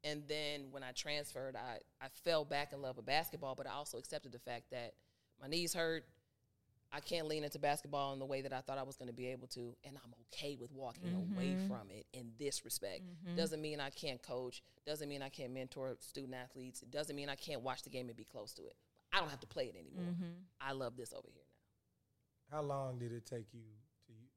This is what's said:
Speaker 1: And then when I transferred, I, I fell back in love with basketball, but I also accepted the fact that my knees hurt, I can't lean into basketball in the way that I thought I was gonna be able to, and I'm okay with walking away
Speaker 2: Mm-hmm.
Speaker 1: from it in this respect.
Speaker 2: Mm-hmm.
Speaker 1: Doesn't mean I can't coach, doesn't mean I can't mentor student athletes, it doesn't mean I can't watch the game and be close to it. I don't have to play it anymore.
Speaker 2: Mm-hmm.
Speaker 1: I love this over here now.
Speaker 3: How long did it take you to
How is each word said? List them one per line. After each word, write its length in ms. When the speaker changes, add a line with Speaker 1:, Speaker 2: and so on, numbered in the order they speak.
Speaker 1:
And 240
then 420
when 140
I 80
transferred, 640
I, 240
I 100
fell 360
back 280
in 80
love 160
with 100
basketball, 480
but 100
I 60
also 260
accepted 340
the 80
fact 300
that 240
my 60
knees 260
hurt, 340
I 60
can't 260
lean 160
into 160
basketball 540
in 60
the 60
way 160
that 120
I 80
thought 160
I 60
was 120
gonna 160
be 160
able 220
to, 340
and 180
I'm 120
okay 240
with 160
walking 420
away 340
Speaker 2:
Mm-hmm. 200
Speaker 1:
from 240
it 220
in 260
this 240
respect. 400
Speaker 2:
Mm-hmm. 320
Speaker 1:
Doesn't 260
mean 200
I 80
can't 340
coach, 400
doesn't 240
mean 120
I 60
can't 240
mentor 480
student 360
athletes, 480
it 80
doesn't 240
mean 120
I 80
can't 280
watch 200
the 60
game 180
and 80
be 80
close 300
to 120
it. 120
I 60
don't 100
have 120
to 60
play 180
it 100
anymore. 380
Speaker 2:
Mm-hmm. 180
Speaker 1:
I 100
love 240
this 160
over 220
here 160
now. 1080
Speaker 3:
How 60
long 340
did 140
it 140
take 280
you 100
to 60